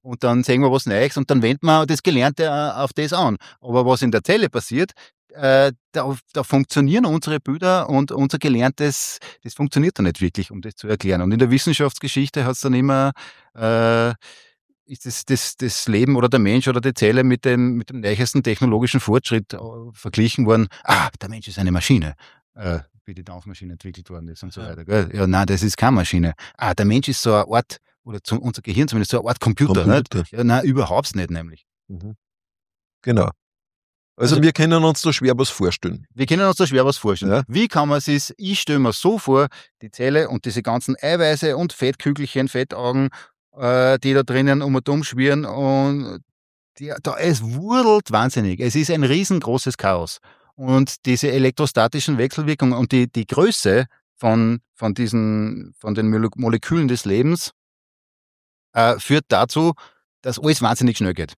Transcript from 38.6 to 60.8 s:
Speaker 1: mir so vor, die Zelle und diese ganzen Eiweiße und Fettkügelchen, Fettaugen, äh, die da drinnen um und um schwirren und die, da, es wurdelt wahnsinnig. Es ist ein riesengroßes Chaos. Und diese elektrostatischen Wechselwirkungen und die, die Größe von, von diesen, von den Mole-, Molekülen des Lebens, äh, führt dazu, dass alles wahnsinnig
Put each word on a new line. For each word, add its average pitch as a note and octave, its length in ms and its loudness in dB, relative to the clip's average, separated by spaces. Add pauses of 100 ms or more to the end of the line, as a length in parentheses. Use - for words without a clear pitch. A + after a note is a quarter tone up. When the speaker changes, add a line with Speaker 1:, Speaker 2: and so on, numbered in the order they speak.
Speaker 1:
mir A#2+ 140 2
so G#3 260 0
vor, C3+ 280 2 (360)
die G#2+ 80 -18
Zelle C#3 380 -2
und B2+ 160 -6
diese A#2+ 180 -4
ganzen B2+ 360 -4
Eiweiße D#3 560 0
und E3+ 160 -4
Fettkügelchen, C3+ 760 -2
Fettaugen, C3 600 -2 (460)
äh, B2+ 440 2
die C3+ 160 0
da C3+ 80 0
drinnen C#3 400 2
um C#3 100 0
und C3 160 -2
um D3 140 0
schwirren C#3+ 420 0
und C3+ 760 -2 (580)
die, D3 120 -14 (120)
da, D3 140 -4
es D3+ 260 0
wurdelt G#3 680 2
wahnsinnig. G#2+ 480 0
Es A#2+ 160 -2
ist D3+ 140 0
ein D#3+ 140 0
riesengroßes D#3+ 760 0
Chaos. F2+ 400 -2 (380)
Und C3 500 0
diese B2+ 260 0
elektrostatischen C3 840 0
Wechselwirkungen C3+ 560 0
und B2 200 -2
die, B2 180 2
die A2+ 160 -4
Größe C3 580 2 (300)
von, A#2 460 0 (120)
von G#2+ 220 -4
diesen, G#2+ 840 -2
von G#2+ 160 -8
den A2 160 0
Mole-, A2 280 0
Molekülen B2+ 500 0
des B2 180 -2
Lebens, B2+ 460 0 (1200)
äh, A#2 260 4
führt D3 280 0
dazu, D#3 460 2 (500)
dass - 160 -6
alles D3+ 240 0
wahnsinnig A#2+ 340 0